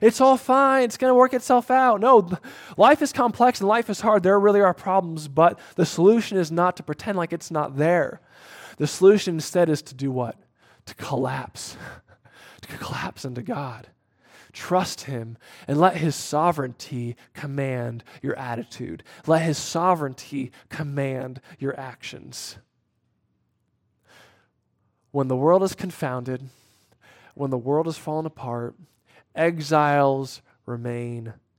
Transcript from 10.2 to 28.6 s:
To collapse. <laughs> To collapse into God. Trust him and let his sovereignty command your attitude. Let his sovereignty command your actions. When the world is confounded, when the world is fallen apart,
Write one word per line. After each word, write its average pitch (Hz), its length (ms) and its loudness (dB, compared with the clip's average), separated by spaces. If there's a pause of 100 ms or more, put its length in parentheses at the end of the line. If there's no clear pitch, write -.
To - 80 -18
collapse. 131 840 -8
<laughs> - 60 -16 (720)
To - 180 -18
collapse - 440 -10
into 123 200 -10
God. 135 440 -10 (680)
Trust - 440 -2
him 117 360 -10 (300)
and 143 120 0
let 175 180 4
his 151 180 0
sovereignty 131 1000 -4 (200)
command 131 680 -8 (200)
your 135 120 -4
attitude. 123 680 -10 (240)
Let 160 160 2
his 160 120 -2
sovereignty 151 960 -4 (180)
command 135 720 -8 (180)
your 139 200 -6
actions. - 800 -16 (2500)
When 139 160 -2
the 127 80 0
world 165 260 4
is 190 140 -2
confounded, 127 760 -8 (840)
when 139 160 -6
the 127 60 -2
world 143 300 -2
is 160 120 -8
fallen 156 260 -6
apart, 120 480 -8 (600)